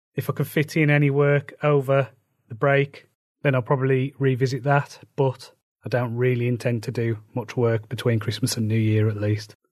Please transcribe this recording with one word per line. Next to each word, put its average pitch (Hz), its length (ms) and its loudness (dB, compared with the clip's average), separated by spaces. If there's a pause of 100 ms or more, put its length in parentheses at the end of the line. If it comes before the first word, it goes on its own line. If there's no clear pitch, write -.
(160)
If - 140 -6
I 147 40 -2
can 151 100 -2
fit 151 320 -2
in 156 140 4
any 147 200 4
work 143 440 0 (100)
over 139 460 2 (400)
the 117 60 -14
break, 139 520 0 (360)
then 139 120 2
I'll 127 60 2
probably 135 580 0
revisit 131 440 0
that. 143 360 0 (160)
But - 380 -2 (320)
I - 20 -10
don't 120 300 -2
really 123 320 0
intend 120 340 -2
to - 80 -8
do 113 280 -2 (140)
much 117 220 -8
work 117 320 0
between 117 320 -2
Christmas - 380 -4
and 110 100 -2
New 110 80 0
Year, 107 320 2
at 107 80 -2
least. 104 400 -4 (160)